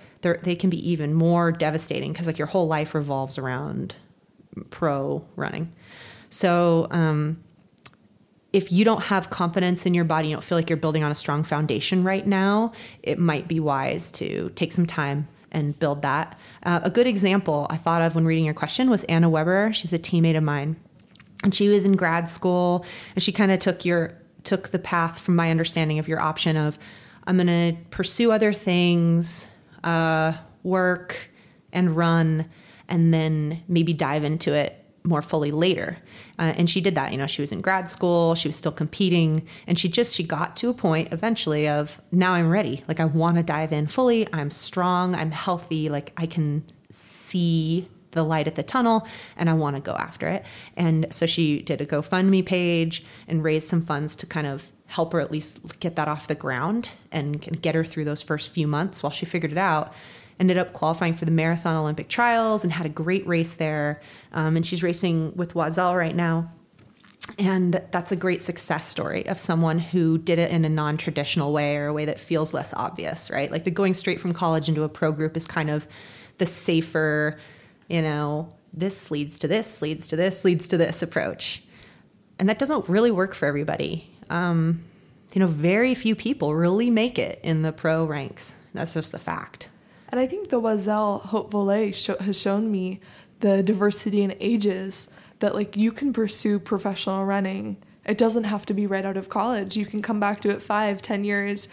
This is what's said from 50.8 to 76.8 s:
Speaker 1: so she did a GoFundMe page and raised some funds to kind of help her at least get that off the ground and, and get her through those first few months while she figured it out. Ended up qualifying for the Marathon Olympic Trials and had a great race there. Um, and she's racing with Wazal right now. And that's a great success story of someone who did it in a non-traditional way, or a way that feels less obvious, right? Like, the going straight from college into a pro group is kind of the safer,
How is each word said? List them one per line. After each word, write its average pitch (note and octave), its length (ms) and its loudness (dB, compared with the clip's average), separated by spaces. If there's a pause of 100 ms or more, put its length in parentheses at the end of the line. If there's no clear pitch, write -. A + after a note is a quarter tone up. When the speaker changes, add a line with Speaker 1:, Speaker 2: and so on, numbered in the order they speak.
Speaker 1:
so - 140 0
she D#3+ 360 0
did C#3 180 -4
a D3 60 -4
GoFundMe F#3 600 2
page E3+ 580 0 (240)
and D#3+ 160 0
raised D#3 260 2
some E3 120 2
funds D3+ 340 -4
to - 100 -12
kind D3+ 220 -6
of C#3 240 -8 (160)
help E3 260 -2
her E3 80 2
at C3+ 100 -4
least - 480 -8
get E3+ 160 -4
that D3+ 120 -2
off D3+ 200 -6
the D3+ 60 -2
ground D3 560 -4 (220)
and, D3 360 -4
and D#3+ 140 -6
get D#3+ 140 0
her D#3+ 80 2
through D#3+ 220 -6
those D3 180 -4
first - 260 -4
few D#3 180 -2
months D#3+ 360 -2
while D3+ 80 -2
she - 140 -6
figured D#3+ 260 -4
it D3+ 60 -4
out. F3 360 0 (460)
Ended F3+ 180 4
up F3 160 -2
qualifying E3 400 0
for E3 120 -4
the D#3+ 60 0
Marathon E3 440 2
Olympic D3+ 320 -2
Trials A3+ 560 2
and F3 100 0
had E3 120 -4
a D3+ 40 -2
great F3 380 -2
race E3 260 0
there. D3+ 480 -2 (320)
Um, D#3+ 220 0
and E3 100 2
she's E3+ 160 -4
racing E3+ 540 0
with F3 180 -6
Wazal E3+ 420 0
right E3 200 0
now. E3 340 0 (880)
And F#3 540 2
that's F3 200 -4
a G3 40 0
great F3+ 260 0
success E3 460 -2
story - 400 -4
of F#3 100 -4
someone E3 420 2
who E3 380 2
did E3 220 2
it E3+ 100 2
in E3 160 2
a D#3 40 0
non-traditional D3+ 840 -2
way, D3 220 0
or D3 120 -2
a D3+ 60 -2
way D3+ 120 -2
that D3+ 140 -4
feels D#3 340 -2
less C3+ 200 -6
obvious, - 560 -6
right? - 220 -2
Like, D#3+ 140 -6
the F#3 60 0
going F#3+ 220 2
straight F3+ 260 -4
from F3 140 -4
college D#3+ 340 0
into D#3 160 0
a D3+ 60 -2
pro D#3 220 0
group D#3 260 -4
is E3 80 -6
kind D#3 240 -2
of D3+ 160 -2 (540)
the F#3 60 2
safer, D#3 920 0 (520)